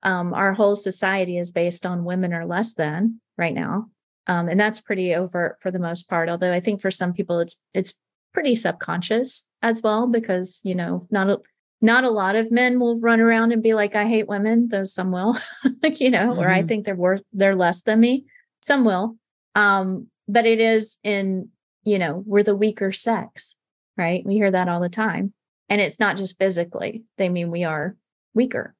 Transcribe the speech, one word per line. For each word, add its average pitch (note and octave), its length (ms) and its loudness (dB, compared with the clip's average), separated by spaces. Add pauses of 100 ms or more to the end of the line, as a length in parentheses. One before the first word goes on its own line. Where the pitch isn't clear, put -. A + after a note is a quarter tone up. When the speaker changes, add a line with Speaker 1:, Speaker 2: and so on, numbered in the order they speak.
Speaker 1:
Um, F3 300 -2
our G3 200 0
whole G3+ 220 4
society F#3+ 600 -2
is F3 160 -6
based F3 320 -2
on F3 180 -4
women F3+ 300 -2
are E3 120 -6
less F#3 280 -4
than F3+ 480 -2 (160)
right E3+ 160 -2
now. G#3 360 -6 (380)
Um, F3 220 0
and F3+ 100 2
that's G#3 220 0
pretty F#3 340 -2
overt F3 460 -4
for F#3 100 -6
the F#3 80 -6
most E3+ 300 -6
part, E3 180 -2
although F3 240 -2
I F3 80 0
think G3 220 -4
for F#3+ 100 -2
some F3+ 220 -4
people F3 260 -4
it's, - 240 -6 (100)
it's F#3 200 -4 (400)
pretty C4 220 2
subconscious F#3+ 920 -2 (140)
as A3+ 200 0
well, A3 260 0
because, G3+ 580 -2
you F#3 100 -2
know, F3 360 -6
not G3 180 2
a, G3+ 100 0 (440)
not A#3 200 6
a B3+ 80 2
lot G3+ 240 0
of A3+ 160 0
men B3 280 2
will A#3 200 0
run A#3 200 4
around A3+ 320 4
and A3+ 120 2
be A3+ 100 4
like, G#3 220 0
"I G#3 120 2
hate A3 200 0
women," A3 420 2
though G3 140 -2
some F#3 280 -4
will, F#3+ 240 0 (280)
<laughs> - 200 0 (120)
you C4 160 2
know, A3 280 2
or, F3+ 80 2
"I F#3 120 4
Speaker 2:
Mm-hmm. F3+ 80 0
Speaker 1:
think G#3+ 180 -2
they're G3 100 -2
worth, F#3 280 2 (100)
they're G3 220 4
less F3+ 260 2
than A3 180 2
me." B3 260 4 (360)
Some C4+ 240 2
will. G#3+ 320 0 (380)
Um, F#3+ 520 2 (200)
but A3+ 180 2
it A3+ 140 4
is A3+ 440 2
in, G3 460 -2 (340)
you G3+ 140 2
know, E3+ 300 -2
we're G#3 160 4
the G#3 120 2
weaker G3+ 360 0
sex, - 640 -4 (420)
right? F3 260 -2
We G3 120 -2
hear G3+ 160 2
that F3+ 180 0
all F3 100 -2
the F3 100 -2
time. G3 440 -4 (360)
And G#3 120 2
it's F3 180 -4
not G3 180 0
just F#3+ 200 -8
physically. F3+ 680 -4 (140)
They F#3 120 0
mean F3 200 -4
we E3+ 140 -4
are D#3+ 320 -4 (400)
weaker. - 440 -2